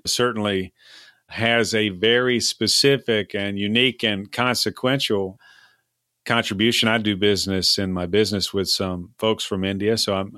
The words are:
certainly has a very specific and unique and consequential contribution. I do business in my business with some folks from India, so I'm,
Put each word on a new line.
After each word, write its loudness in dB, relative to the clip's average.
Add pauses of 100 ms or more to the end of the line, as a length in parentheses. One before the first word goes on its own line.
certainly -2 (560)
has 0
a 2
very 2
specific 0
and -4
unique 0
and -2
consequential 0 (840)
contribution. 2
I 2
do 0
business 0
in -2
my -4
business 0
with -2
some -4
folks 0
from -4
India, 0
so 0
I'm, -4